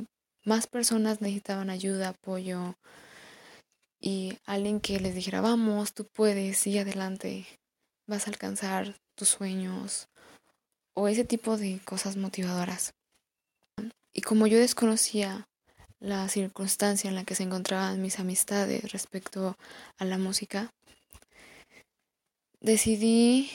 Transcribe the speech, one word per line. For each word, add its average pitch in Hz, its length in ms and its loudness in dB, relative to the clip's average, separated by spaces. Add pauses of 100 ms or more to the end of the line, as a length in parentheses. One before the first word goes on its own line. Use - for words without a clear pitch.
(440)
más 220 220 4
personas 220 540 2
necesitaban 202 500 -4
ayuda, 190 400 -2
apoyo, 185 640 -6 (1300)
y 190 440 -4
alguien 202 360 -2
que 196 200 -2
les 185 140 -2
dijera, 185 260 -4
"Vamos, 214 540 2
tú 208 120 -10
puedes, 196 520 2
sigue 202 220 2
adelante, 190 680 -4 (600)
vas 208 200 -4
a 208 40 -6
alcanzar 196 640 -4 (200)
tus 196 160 0
sueños", 190 800 -4 (840)
o 202 140 2
ese 226 160 2
tipo 226 320 0
de 190 280 -4
cosas 196 320 -4
motivadoras. 185 760 -2 (1200)
Y 202 100 -4
como 214 260 4
yo 226 100 8
desconocía 220 880 2 (540)
la 196 280 -4
circunstancia 196 800 0
en 190 80 -2
la 185 80 -6
que 190 100 -6
se 190 80 -2
encontraban 190 580 -2
mis 190 180 -4
amistades 202 760 0
respecto 190 640 -6 (400)
a 190 80 -6
la 185 140 -2
música, 196 540 -4 (1900)
decidí 226 960 6